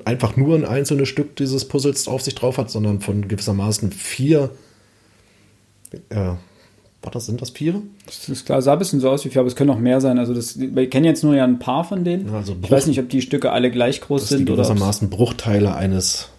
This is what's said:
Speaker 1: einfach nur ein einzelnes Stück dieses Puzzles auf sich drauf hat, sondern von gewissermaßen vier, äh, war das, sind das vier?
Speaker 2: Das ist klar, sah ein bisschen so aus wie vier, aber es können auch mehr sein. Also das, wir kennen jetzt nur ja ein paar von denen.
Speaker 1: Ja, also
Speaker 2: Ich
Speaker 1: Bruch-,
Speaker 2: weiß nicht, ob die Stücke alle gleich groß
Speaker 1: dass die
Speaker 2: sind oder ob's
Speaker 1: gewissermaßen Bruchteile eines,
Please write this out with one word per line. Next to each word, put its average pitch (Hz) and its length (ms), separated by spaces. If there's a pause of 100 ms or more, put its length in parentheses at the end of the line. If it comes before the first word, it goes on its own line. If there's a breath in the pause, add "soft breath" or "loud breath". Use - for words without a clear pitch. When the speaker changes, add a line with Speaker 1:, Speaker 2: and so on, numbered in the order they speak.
Speaker 1:
einfach 120 320
nur 147 200
ein 156 100
einzelnes 139 420
Stück - 280
dieses 135 300
Puzzles 139 420
auf 127 120
sich - 140
drauf 127 240
hat, 120 120
sondern 104 300
von 101 280
gewissermaßen 101 640
vier, 139 580 (1600 soft breath)
äh, 95 220 (680 soft breath)
war 180 100
das, 160 140
sind 196 140
das 131 100
vier? 175 320 (240)
Speaker 2:
Das - 220
ist - 180
klar, 135 160
sah 139 100
ein 156 80
bisschen 185 180
so 131 120
aus 139 140
wie 135 40
vier, 127 120
aber 127 60
es 123 80
können 143 160
auch 117 80
mehr 123 220
sein. 127 180
Also 120 160
das, 117 240
wir 131 320
kennen 135 140
jetzt 160 180
nur 147 140
ja 131 80
ein 123 160
paar 143 240
von 185 180
denen. 175 240
Speaker 1:
Ja, 107 120
also 98 160
Speaker 2:
Ich 87 80
Speaker 1:
Bruch-, - 100
Speaker 2:
weiß 143 160
nicht, 131 100
ob 123 100
die 131 140
Stücke 139 300
alle 123 180
gleich 120 300
groß 139 220
Speaker 1:
dass 107 80
die 139 80
Speaker 2:
sind - 120
oder - 100
ob's 120 100
Speaker 1:
gewissermaßen 104 400
Bruchteile 101 640
eines, 95 640